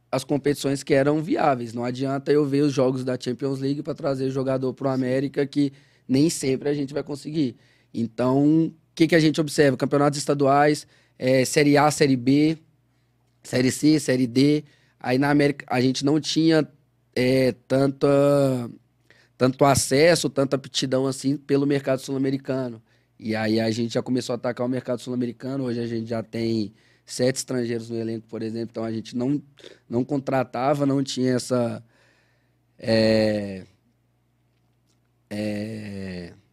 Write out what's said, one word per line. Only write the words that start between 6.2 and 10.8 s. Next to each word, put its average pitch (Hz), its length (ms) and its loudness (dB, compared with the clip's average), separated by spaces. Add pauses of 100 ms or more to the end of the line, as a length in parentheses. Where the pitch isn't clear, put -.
sempre 131 400 -4
a 147 60 0
gente 143 180 -6
vai 147 120 -6
conseguir. 147 520 -4 (380)
Então, 139 720 2
o - 80 -6 (220)
que 165 120 4
que 151 60 0
a 170 60 8
gente 156 200 4
observa? 143 380 2
Campeonatos 143 400 2
estaduais, 143 720 2 (320)